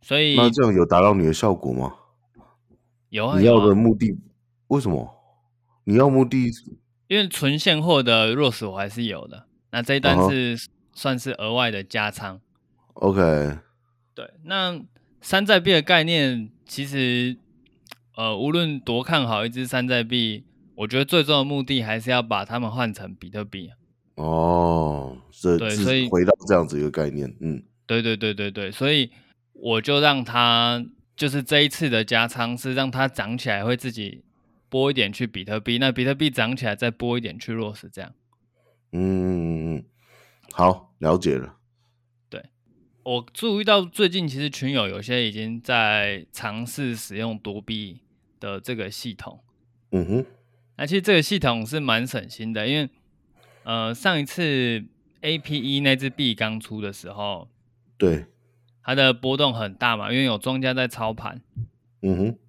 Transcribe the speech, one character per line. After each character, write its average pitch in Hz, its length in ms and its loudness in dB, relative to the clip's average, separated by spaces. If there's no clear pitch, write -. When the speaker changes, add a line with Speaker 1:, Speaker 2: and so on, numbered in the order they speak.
Speaker 1:
所 143 200 0
以 147 160 4
Speaker 2:
那 120 140 8
这 113 120 2
样 110 100 6
有 87 140 6
达 87 140 6
到 101 140 8
你 92 100 4
的 80 80 4
效 101 200 2
果 69 200 -4
吗？ 64 200 -4
Speaker 1:
有 104 160 -2
啊， 107 120 2
Speaker 2:
你 98 60 6
要 113 220 8
的 101 80 8
目 113 200 6
的， 107 120 0
Speaker 1:
有 98 80 0
啊。 - 40 -10
Speaker 2:
为 139 120 2
什 113 80 -4
么？ 65 200 -2
你 101 100 2
要 135 140 8
目 131 160 6
的 123 260 0
Speaker 1:
因 196 100 2
为 196 100 0
纯 147 300 -2
现 156 240 2
货 160 200 4
的 113 320 4
Ross 123 360 0
我 95 60 -10
还 101 120 -4
是 113 160 -6
有 95 220 -8
的， - 200 -20
那 120 120 -4
这 139 140 0
一 139 40 0
单 135 160 4
是 127 260 0
Speaker 2:
嗯 - 20 -8
哼。 - 140 -14
Speaker 1:
算 131 240 -4
是 123 140 -8
额 110 200 -6
外 120 180 2
的 101 120 -6
加 104 280 -2
仓。 98 300 -12
Speaker 2:
OK。 78 640 2
Speaker 1:
对， - 160 -16
那 180 360 -4
山 196 240 0
寨 202 140 6
币 175 140 2
的 160 100 6
概 165 220 4
念， 131 460 0
其 - 200 -8
实， 127 520 -2
呃， 113 220 -4
无 139 140 -2
论 160 280 -2
多 120 220 -2
看 151 240 0
好 110 180 0
一 117 40 -4
只 123 180 -6
山 123 200 -2
寨 123 160 0
币， 113 420 -4
我 107 100 -6
觉 120 120 -2
得 139 60 2
最 165 200 2
终 147 140 2
的 135 60 2
目 143 180 -2
的 127 200 -2
还 110 180 -4
是 117 100 -6
要 123 120 2
把 107 220 -2
它 117 160 -8
们 113 100 -4
换 117 220 -2
成 95 220 -14
比 90 160 -18
特 104 140 -8
币 95 240 -14
啊。 - 60 -20
Speaker 2:
哦， 80 1000 2
这， - 260 2
Speaker 1:
对， 110 140 -2
所 104 240 0
以 131 100 2
Speaker 2:
是 120 60 -4
回 90 140 4
到 98 100 6
这 104 80 4
样 85 120 4
子 73 120 -6
一 73 40 -2
个 73 80 0
概 76 200 -2
念， 69 300 -8
嗯。 78 220 -6
Speaker 1:
对， 117 160 -2
对， 113 140 -2
对， 107 180 -4
对， 101 160 -6
对， 98 200 -8
所 135 220 -2
以 135 200 0
我 113 280 -2
就 143 200 0
让 139 240 4
它， 120 600 2
就 147 140 -2
是 139 120 -2
这 143 200 2
一 147 80 4
次 151 200 -4
的 113 160 0
加 117 220 2
仓 120 320 -4
是 131 160 -6
让 135 160 -2
它 131 160 -2
涨 127 320 -6
起 127 100 -6
来 101 160 -2
会 123 120 0
自 123 160 -8
己 107 320 -12
拨 135 220 0
一 139 40 -2
点 107 180 0
去 123 120 -6
比 98 200 -10
特 107 160 -4
币， 120 180 -2
那 131 140 2
比 123 120 -2
特 135 120 0
币 151 120 0
涨 123 280 -2
起 127 100 -6
来 104 80 -2
再 120 160 -2
拨 120 260 -4
一 123 40 -2
点 101 180 -10
去 117 160 -10
Ross 107 380 -10
这 95 100 -14
样。 85 100 -16
Speaker 2:
嗯， 87 100 -4
嗯， 85 760 -2
嗯， - 0 -
嗯。 - 80 -10
好， 92 480 2
了 78 180 2
解 82 200 0
了。 64 180 -10
Speaker 1:
对， - 160 -16
我 123 280 -4
注 214 280 -2
意 214 40 -4
到 202 180 4
最 185 260 0
近 175 180 -2
其 131 100 -6
实 143 140 -4
群 135 220 -6
友 113 160 0
有 95 120 -8
些 120 280 -2
已 - 20 -4
经 110 300 -10
在 104 720 0
尝 113 340 -8
试 123 300 -6
使 104 200 -12
用 110 220 -6
多 104 220 -10
币 104 420 -12
的 98 200 -10
这 123 140 -8
个 104 160 -8
系 110 240 -12
统。 - 300 -20
Speaker 2:
嗯 90 120 0
哼。 113 220 -2
Speaker 1:
那 135 80 -6
其 160 120 -2
实 196 40 2
这 196 140 2
个 160 80 6
系 196 160 -2
统 117 260 0
是 131 140 -6
蛮 123 260 0
省 120 240 -8
心 113 240 -10
的， 107 160 -4
因 147 100 0
为， 143 120 -4
呃， 113 280 -4
上 165 260 0
一 143 60 -2
次 127 600 -2
A 160 160 -2
P 147 200 -6
E 139 220 -2
那 139 160 2
只 135 120 -4
币 127 260 -2
刚 110 260 -4
出 107 200 -12
的 101 120 -8
时 87 180 -16
候， 101 380 -8
Speaker 2:
对。 82 300 2
Speaker 1:
它 127 120 -4
的 135 180 4
波 131 240 -2
动 143 160 2
很 107 220 -6
大 120 240 0
嘛， 104 120 -6
因 123 60 0
为 135 80 2
有 113 140 0
庄 131 240 -4
家 131 100 0
在 127 160 -2
操 113 240 -6
盘。 120 300 -12
Speaker 2:
嗯 95 160 0
哼。 110 220 -2